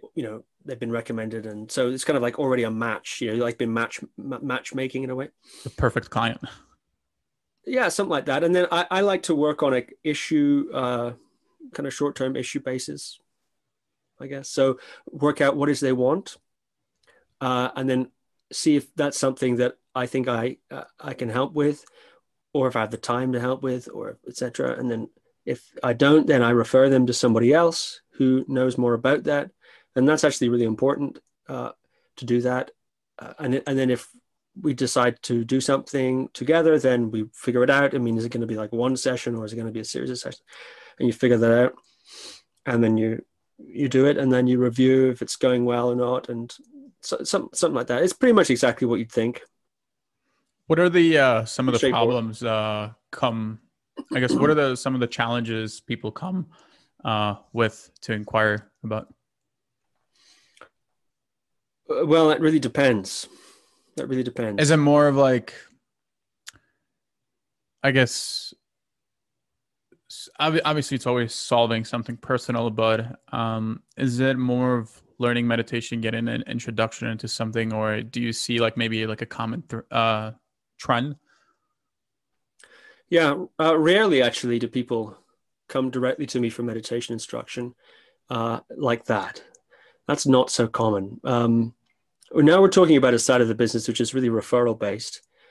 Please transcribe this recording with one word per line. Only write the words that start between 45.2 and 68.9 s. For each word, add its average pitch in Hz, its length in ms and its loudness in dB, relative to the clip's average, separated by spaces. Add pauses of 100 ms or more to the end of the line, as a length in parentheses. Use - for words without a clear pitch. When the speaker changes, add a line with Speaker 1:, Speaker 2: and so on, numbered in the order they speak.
Speaker 1:
it's - 140 -10
going 127 280 2
well 120 280 0
or - 40 -2
not, 123 320 -2
and 120 240 -10 (480)
so, - 220 -8
some, - 320 -4
something 156 220 -2
like 120 100 -4
that. 123 160 -2
It's 185 100 0
pretty 254 200 4
much 190 180 6
exactly 123 380 0
what 117 100 0
you'd 117 140 -8
think. 120 300 -2 (1300)
Speaker 2:
What 160 100 2
are 175 120 4
the, 165 260 6
uh, 123 300 4
some 131 200 -2
of 127 60 2
the - 60 2
Speaker 1:
Straightforward. 117 340 2
Speaker 2:
problems, 110 300 -4
uh, 107 480 -2 (200)
come, 113 480 -4 (540)
I 131 80 0
guess, 127 140 2
what 143 160 4
are 156 40 4
the, 135 220 2
some 131 160 -4
of 127 80 -2
the 120 60 0
challenges 117 720 -4
people 113 320 -8
come, 185 340 -6 (600)
uh, 104 300 -2 (180)
with 113 360 -2 (120)
to 113 100 -6
inquire 107 580 0 (140)
about? 110 240 -6 (2750)
Speaker 1:
Uh, 151 140 0
well, 156 260 4
it 156 100 0
really 156 180 4
depends. 127 720 0 (680)
That 135 120 -6
really 127 140 -2
depends. 117 380 -4
Speaker 2:
Is 151 100 4
it 160 60 6
more 147 320 6
of, 135 80 2
like, 131 380 2 (2250)
I 139 80 2
guess, - 600 -2 (1600)